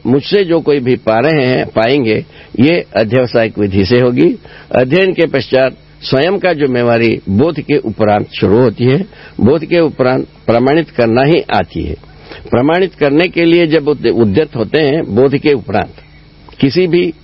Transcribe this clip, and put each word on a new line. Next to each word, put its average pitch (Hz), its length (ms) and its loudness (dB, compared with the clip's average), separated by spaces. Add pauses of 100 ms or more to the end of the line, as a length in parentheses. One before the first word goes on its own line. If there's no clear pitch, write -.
मुझसे 143 380 0
जो 165 160 0
कोई 143 200 0
भी 127 160 0
पा 110 220 0
रहे 143 280 0
हैं, 131 200 0
पाएंगे, 113 580 0 (360)
ये 160 260 2 (100)
अध्यवसायिक 113 640 0
विधि 101 260 0
से 123 160 2
होगी। 131 380 2 (320)
अध्ययन 175 420 0
के 165 140 0
पश्चात 131 500 -2 (260)
स्वयं 165 360 0
का 180 140 0
जिम्मेवारी 120 760 0
बोध 135 320 0
के 147 180 -2
उपरांत 104 540 -2
शुरू 98 260 2
होती 120 260 2
है। 139 180 2 (380)
बोध 147 240 2
के 170 160 0
उपरांत 135 480 0 (180)
प्रमाणित 135 440 0
करना 117 320 0
ही 147 180 2
आती 90 440 -4
है। 76 100 -8 (560)
प्रमाणित 165 440 0
करने 151 340 0
के 170 160 -2
लिए 170 220 2
जब 147 220 0
उद-, 123 220 0
उद्यत 107 460 0
होते 113 240 -2
हैं 147 340 -2
बोध 131 220 2
के 147 160 0
उपरांत, 101 420 -4 (640)
किसी 160 260 0
भी 175 380 0